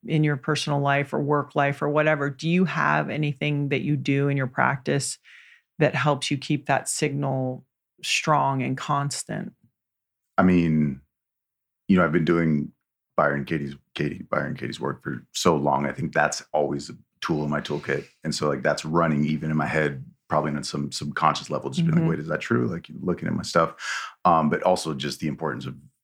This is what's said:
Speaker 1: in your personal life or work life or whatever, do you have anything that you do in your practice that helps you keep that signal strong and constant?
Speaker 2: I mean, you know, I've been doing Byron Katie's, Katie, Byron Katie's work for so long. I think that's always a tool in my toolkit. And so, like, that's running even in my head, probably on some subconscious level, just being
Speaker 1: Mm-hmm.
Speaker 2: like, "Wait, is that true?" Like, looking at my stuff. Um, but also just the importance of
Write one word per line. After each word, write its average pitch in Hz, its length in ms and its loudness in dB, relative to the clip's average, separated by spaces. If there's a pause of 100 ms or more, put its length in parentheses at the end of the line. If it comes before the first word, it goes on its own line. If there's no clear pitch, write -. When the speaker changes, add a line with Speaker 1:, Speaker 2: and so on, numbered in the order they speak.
Speaker 1:
in 151 180 2
your 147 140 2
personal 143 440 -2
life 139 320 0
or 147 80 0
work 143 340 -2
life 143 260 0
or 151 80 0
whatever, 151 400 2
do 147 200 -4
you 180 160 4
have 151 440 0
anything 147 600 -2
that 135 120 0
you 147 140 0
do 139 320 2
in 139 80 0
your 135 120 0
practice 131 720 0 (640)
that 147 160 4
helps 135 340 0
you 143 80 -2
keep 143 280 -2
that - 240 0
signal 135 760 -2 (400)
strong 139 600 2
and 131 140 -2
constant? - 760 -4 (840)
Speaker 2:
I 95 60 6
mean, 78 580 4 (840)
you 95 100 6
know, 90 80 6
I've 78 60 2
been 82 140 2
doing 80 460 2 (460)
Byron 71 280 2
Katie's, 71 300 -6 (200)
Katie, - 340 -4
Byron 69 260 -4
Katie's 62 240 -10
work 69 240 -6
for 62 300 -10
so 85 220 4
long. 71 300 0
I 67 60 -2
think - 220 -6
that's 76 300 0 (100)
always 71 360 -2
a 62 40 -14 (280)
tool 76 220 -2
in 73 60 -2
my 73 100 0
toolkit. 73 460 -4 (180)
And 78 100 -4
so, - 140 -2
like, 73 160 -2
that's 76 220 0
running 80 400 2
even 78 260 -2
in 78 60 0
my 73 100 0
head, 71 380 -2 (240)
probably 76 220 0
on 73 120 -4
some 71 300 -6
subconscious 76 560 -2
level, 76 200 -4
just - 160 -2
being 165 60 2
Speaker 1:
Mm-hmm. 80 160 4
Speaker 2:
like, - 40 2
"Wait, 78 80 -2
is 76 100 -8
that 78 100 -2
true?" 120 280 0
Like, 85 200 -6 (140)
looking 87 260 -4
at 82 60 -2
my 82 100 -4
stuff. - 320 2 (480)
Um, 82 260 4
but - 140 -2
also 90 300 2
just 69 260 -6
the 80 80 -4
importance 69 380 -6
of 67 100 -10 (280)